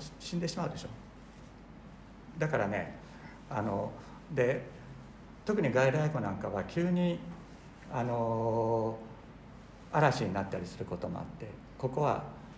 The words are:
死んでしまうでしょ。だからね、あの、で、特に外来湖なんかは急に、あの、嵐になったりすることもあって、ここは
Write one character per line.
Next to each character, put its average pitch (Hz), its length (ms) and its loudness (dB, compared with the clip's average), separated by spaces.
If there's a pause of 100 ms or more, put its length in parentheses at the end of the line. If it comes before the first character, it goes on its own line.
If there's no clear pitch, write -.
(200)
死 - 160 -4
ん 170 40 2
で 170 60 2
し 160 100 -4
ま 170 100 0
う - 40 -2
で - 80 -6
し - 60 -8
ょ。 - 40 -8 (1500)
だ 156 100 4
か 143 100 4
ら 101 100 4
ね、 98 260 0 (560)
あ 107 100 0
の、 104 300 2 (400)
で、 131 320 4 (840)
特 208 160 4
に 135 100 6
外 131 220 8
来 151 160 4
湖 147 120 2
な 104 100 0
ん 95 60 -2
か 101 120 -2
は 98 160 0
急 175 260 2
に、 175 280 6 (760)
あ 120 100 2
の、 113 920 4 (960)
嵐 147 320 6
に 92 80 2
な 98 80 2
っ 98 80 0
た 92 100 -2
り 87 60 -4
す - 140 -8
る - 80 -4
こ - 100 -2
と 90 120 -2
も 87 100 -2
あ 87 40 -4
っ - 20 -6 (140)
て、 - 100 -8 (280)
こ 131 120 0
こ 139 120 0
は 135 220 4 (360)